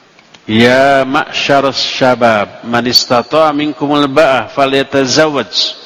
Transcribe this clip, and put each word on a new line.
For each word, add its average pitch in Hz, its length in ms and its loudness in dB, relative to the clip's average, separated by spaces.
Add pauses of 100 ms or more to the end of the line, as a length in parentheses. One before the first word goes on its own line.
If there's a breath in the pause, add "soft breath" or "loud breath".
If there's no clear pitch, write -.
(460)
"Ya 127 560 4
ma'syar 135 720 -2
syabab, 113 960 -2
man 120 160 -2
istata'a 127 640 0
minkumul 147 560 -2
ba'ah 135 480 0
falyatazawwaj. 135 1300 -2